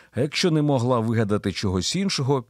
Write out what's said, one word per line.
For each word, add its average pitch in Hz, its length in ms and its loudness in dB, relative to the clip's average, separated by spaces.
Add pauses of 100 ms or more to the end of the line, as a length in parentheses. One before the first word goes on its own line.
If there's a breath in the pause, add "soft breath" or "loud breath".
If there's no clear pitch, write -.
(120)
а 117 100 -4
якщо 160 300 0
не 156 100 4
могла 127 380 2
вигадати 110 520 0
чогось 92 440 -2
іншого, 147 540 0